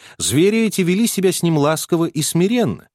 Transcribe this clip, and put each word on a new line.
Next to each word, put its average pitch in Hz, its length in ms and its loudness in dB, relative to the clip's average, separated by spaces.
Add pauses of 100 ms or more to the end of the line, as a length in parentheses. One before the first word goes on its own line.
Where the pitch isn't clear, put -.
(180)
звери 208 500 2
эти 196 140 -2
вели 185 260 0
себя 190 240 0
с - 120 -4
ним 165 140 2
ласково 160 480 0
и 151 160 -6
смиренно, 180 720 -2